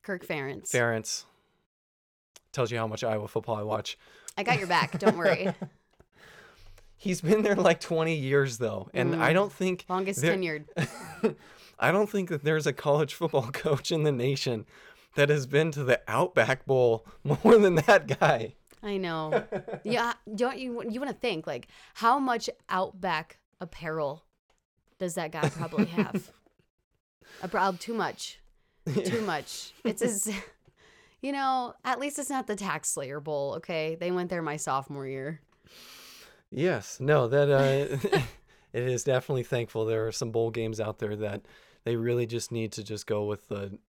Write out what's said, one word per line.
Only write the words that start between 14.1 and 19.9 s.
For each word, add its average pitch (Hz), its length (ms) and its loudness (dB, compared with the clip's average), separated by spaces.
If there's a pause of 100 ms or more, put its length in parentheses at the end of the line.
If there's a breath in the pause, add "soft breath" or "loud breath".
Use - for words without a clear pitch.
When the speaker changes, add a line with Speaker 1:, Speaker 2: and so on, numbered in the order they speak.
Speaker 2:
nation 127 540 -2 (480 loud breath)
that 143 160 4
has 143 160 2
been 151 260 4
to 143 100 -4
the 127 240 2
Outback 127 600 2
Bowl 123 480 4
<laughs> - 100 -20
more 220 320 8
than 196 200 8
that 156 300 6 (140)
guy. - 340 2 (280)
Speaker 1:
I 202 160 -4
know. 165 460 -2 (200)
Speaker 2:
<laughs> 196 200 -12
Speaker 1:
Yeah, 233 280 0 (220)